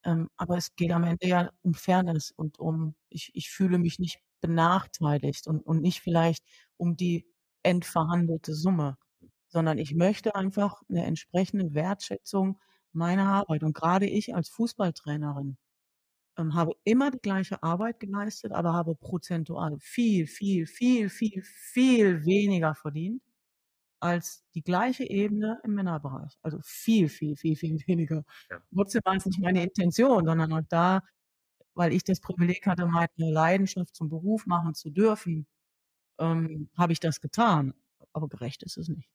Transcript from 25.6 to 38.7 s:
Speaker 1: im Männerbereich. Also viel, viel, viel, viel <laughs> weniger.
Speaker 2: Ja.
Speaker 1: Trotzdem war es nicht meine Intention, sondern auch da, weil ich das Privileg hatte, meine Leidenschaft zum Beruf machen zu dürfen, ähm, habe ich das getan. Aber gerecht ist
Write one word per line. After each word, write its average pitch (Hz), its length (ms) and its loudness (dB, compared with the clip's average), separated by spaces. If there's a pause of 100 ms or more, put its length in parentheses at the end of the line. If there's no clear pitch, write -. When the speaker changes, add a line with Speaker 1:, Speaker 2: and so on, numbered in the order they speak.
Speaker 1:
im 208 120 -2
Männerbereich. 151 680 -6
Also 156 220 -6
viel, 208 460 2
viel, 151 260 -6
viel, 156 200 0
viel 156 240 -4
<laughs> - 80 -8
weniger. 160 360 0 (260)
Speaker 2:
Ja. 87 100 -12 (140)
Speaker 1:
Trotzdem 202 320 0
war 190 100 2
es 190 100 -4
nicht 190 140 -2
meine 180 240 2
Intention, 190 640 4
sondern 160 280 0
auch 160 160 0
da, 180 340 2 (720)
weil 165 180 2
ich 185 100 0
das - 180 0
Privileg 175 460 0
hatte, 175 200 0
meine 170 300 2
Leidenschaft 165 800 0
zum 156 140 -6
Beruf 185 380 -2
machen 170 280 0
zu - 160 -12
dürfen, 180 560 0 (720)
ähm, 160 580 -2
habe 170 160 4
ich - 60 -2
das 160 220 -2
getan. 156 520 2 (400)
Aber 151 160 -6
gerecht - 340 -10
ist - 140 -12